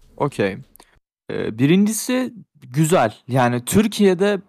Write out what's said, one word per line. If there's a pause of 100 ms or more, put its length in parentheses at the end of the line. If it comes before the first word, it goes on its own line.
(160)
Okey. (720)
Ee,
birincisi (280)
güzel. (140)
Yani
Türkiye'de